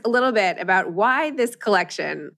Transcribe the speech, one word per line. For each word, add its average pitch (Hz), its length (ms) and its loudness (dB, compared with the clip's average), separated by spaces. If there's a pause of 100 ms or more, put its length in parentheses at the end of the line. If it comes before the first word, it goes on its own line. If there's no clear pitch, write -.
a - 40 0
little 247 220 2
bit 202 300 2
about 185 320 0
why 254 400 0
this 240 240 -2
collection, 156 800 -2